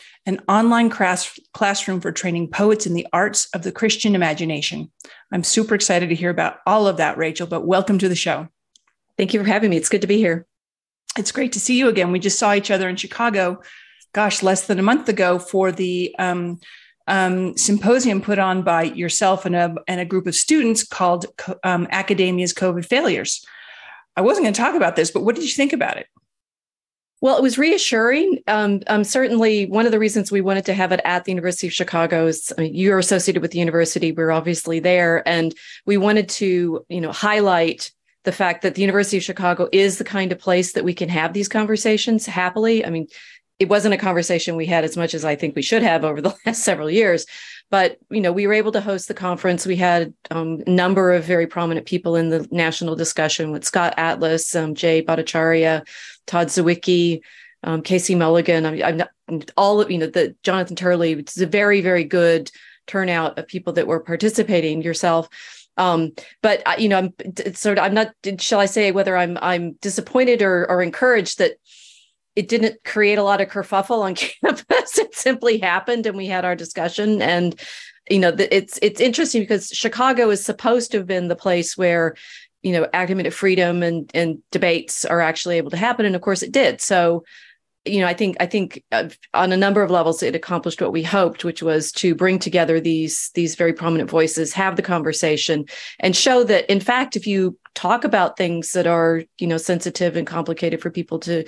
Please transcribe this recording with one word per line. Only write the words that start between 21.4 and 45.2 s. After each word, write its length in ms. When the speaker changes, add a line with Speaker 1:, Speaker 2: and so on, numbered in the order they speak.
Speaker 1:
um, 260
Academia's 640
covid 320
Failures. 580
I 40
wasn't 240
gonna 100
talk 220
about 180
this, 160
but 140
what 100
did 80
you 80
think 220
about 240
it? 100
Speaker 2:
Well, 160
it 60
was 160
reassuring. 880
Um, 400
um, 160
certainly 640
one 180
of 80
the 60
reasons 320
we 100
wanted 260
to 80
have 180
it 120
at 200
the 80
University 340
of 60
Chicago 560
is, 280
I 60
mean, 120
you're 240
associated 440
with 80
the 80
university. 540
We're 200
obviously 460
there. 500
And 260
we 100
wanted 340
to, 580
you 120
know, 120
highlight 800
the 80
fact 300
that 140
the 40
University 360
of 80
Chicago 480
is 260
the 60
kind 260
of 80
place 340
that 120
we 100
can 140
have 240
these 160
conversations 800
happily. 580
I 60
mean, 180
it 100
wasn't 260
a 40
conversation 580
we 100
had 160
as 140
much 180
as 100